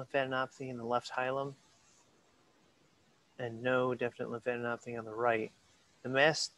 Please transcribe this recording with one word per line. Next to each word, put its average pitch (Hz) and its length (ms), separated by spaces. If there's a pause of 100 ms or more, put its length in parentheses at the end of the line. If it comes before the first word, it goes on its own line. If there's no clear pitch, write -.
lymphadenopathy 131 640
in 127 80
the 113 80
left 120 260
hilum, 135 440 (1800)
and 117 260
no 127 300
definite 120 380
lymphadenopathy 120 680
on 113 60
the 110 80 (180)
right. 110 220 (520)
The 123 60
mass 143 480